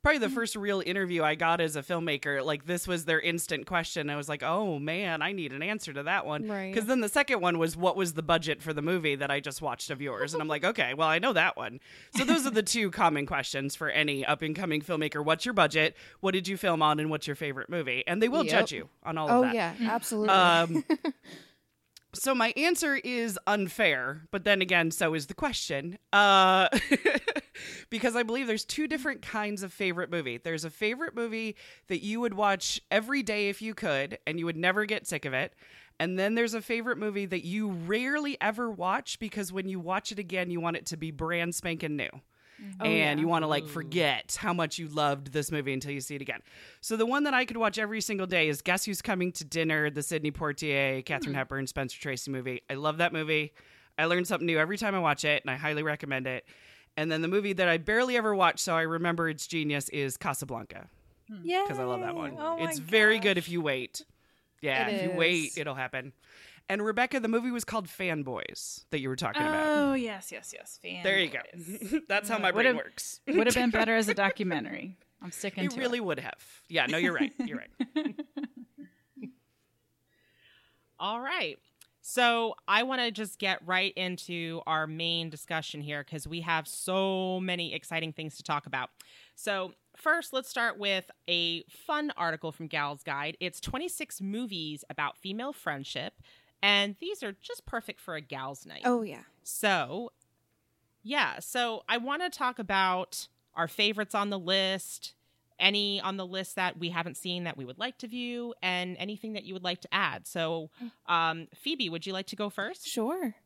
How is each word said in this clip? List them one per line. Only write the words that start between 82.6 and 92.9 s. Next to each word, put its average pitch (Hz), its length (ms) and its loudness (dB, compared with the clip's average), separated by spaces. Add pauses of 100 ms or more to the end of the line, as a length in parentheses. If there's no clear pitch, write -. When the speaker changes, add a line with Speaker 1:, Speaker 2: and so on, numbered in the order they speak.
Speaker 4:
I 214 160 4
wanna 254 280 0
just 208 280 -8
get 190 260 -2
right 185 300 2
into 170 720 -4
our 156 220 0
main 165 420 -2
discussion 156 520 -6
here 147 220 -6
'cause 151 240 -10
we 170 140 -8
have 165 260 0
so 185 720 -2
many 175 340 -4
exciting 160 400 -6
things 160 240 -10
to - 60 -18
talk 147 220 -2
about. 127 240 -4 (460)
So 190 400 -4 (200)
first, 320 380 0
let's 262 160 -4
start 233 300 -2
with 196 320 0 (160)
a 170 360 0
fun 302 540 -4
article 160 340 -2
from 160 160 -10
Gal's 147 360 -4